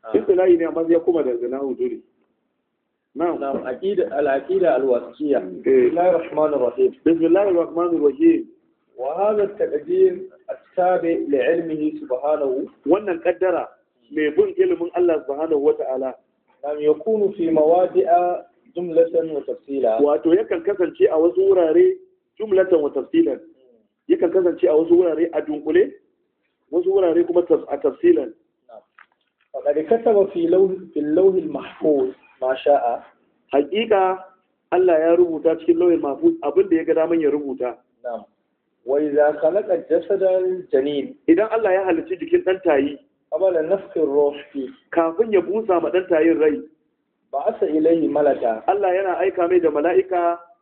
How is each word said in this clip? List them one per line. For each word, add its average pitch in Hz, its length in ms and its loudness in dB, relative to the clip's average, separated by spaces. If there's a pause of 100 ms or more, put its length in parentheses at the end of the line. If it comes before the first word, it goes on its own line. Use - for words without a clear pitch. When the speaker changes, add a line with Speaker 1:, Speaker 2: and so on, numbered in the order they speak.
Speaker 1:
Ah. - 140 -12
Speaker 2:
Istilahi 185 420 4
ne 165 60 0
amma 160 200 -4
sai 165 80 2
ya 165 80 4
koma 165 220 0
daga 120 260 -4
nahawu 135 300 -6
dole. 120 220 -6 (1120)
Na'am. 160 260 -4
Speaker 1:
Na'am, 139 260 -6
aqida, 180 460 -4
al-aqida 147 640 0
al-wasitiyya. 131 680 -2
Speaker 2:
Eh. 92 220 -14
Speaker 1:
Bismillahir 139 560 4
rahmanir 151 420 -2
rahim. 127 320 0 (120)
Speaker 2:
Bismillahir 165 500 2
rahmanir 165 480 -2
rahim. 147 460 2 (480)
Speaker 1:
Wa 135 200 -6
hadha 208 280 0
at-taqdir 175 720 0 (300)
at-tabi' 170 840 -2
li 143 80 0
'ilmihi 151 600 -2
subhanahu. 139 680 -4 (200)
Speaker 2:
Wannan 180 360 -2
kaddara 170 460 -2 (420)
mai 302 260 -2
bin 392 200 2
ilimin 349 380 -2
Allah 170 320 0
subhanahu 143 380 -4
wa 151 80 4
ta'ala. 131 400 -6 (500)
Speaker 1:
Lam 147 160 -8
yakunu 185 580 0
fi 165 140 -2
mawadi'a 175 920 2 (320)
jumlatan 165 560 0
wa 143 160 -6
tafsila. 123 520 -2
Speaker 2:
Wato 151 340 2
yakan 208 280 -2
kasance 180 460 0
a 165 80 2
wasu 170 240 2
wurare 359 560 4 (440)
jumlatan 185 420 2
wa 143 80 -2
tafsilan. 143 500 0 (680)
Yakan 311 220 0
kasance 175 380 0
a 156 80 2
wasu 165 160 2
wurare 170 400 2
a 151 100 -2
dunkule, 151 500 -2 (800)
wasu 180 200 -2
wurare 175 340 2
kuma 175 160 0
taf-, 160 260 0
a 143 100 -6
tafsilan. 151 540 0 (360)
Speaker 1:
Na'am. 110 140 -20 (720)
فقد 147 240 -2
كتب 220 540 2
في 170 140 -2
لوح، 185 240 4 (240)
في 147 60 -4
اللوح 180 340 2
المحفوظ 143 760 -2 (340)
ما 127 120 -2
شاء. 123 480 0 (520)
Speaker 2:
Haƙiƙa 190 640 0 (540)
Allah 180 260 4
ya 165 180 4
rubuta 165 440 2
cikin 165 180 2
lauhin 170 220 2
mahfuz 147 420 0
abin 147 260 0
da 170 80 2
ya 156 80 -2
ga 156 100 0
daman 165 260 0
ya 143 100 2
rubuta. 131 460 -6 (280)
Speaker 1:
Na'am. 113 200 -10 (600)
وإذا 147 460 2 (100)
خلق 190 300 -2
الجسد 170 500 -2
الجنين. 180 920 -2 (140)
Speaker 2:
Idan 185 220 4
Allah 220 220 0
ya 190 140 0
halicci 170 320 -2
jikin 170 260 -2
ɗan 185 180 -2
tayi. 143 360 0 (340)
Speaker 1:
قبل 165 360 0
نفخ 196 280 -4
الروح 143 560 0
فيه. 135 160 -8 (240)
Speaker 2:
Kafin 170 400 0
ya 190 80 4
busa 180 420 -2
ma 151 80 -4
ɗan 185 180 -2
tayin 160 320 2
rai. 151 220 0 (680)
Speaker 1:
بعث 147 300 -4
إليه 156 460 2
ملكا. 131 600 0
Speaker 2:
Allah 196 260 0
yana 185 240 -2
aika 180 300 -2
mai 180 120 2
da 160 100 2
mala'ika. 170 680 0 (240)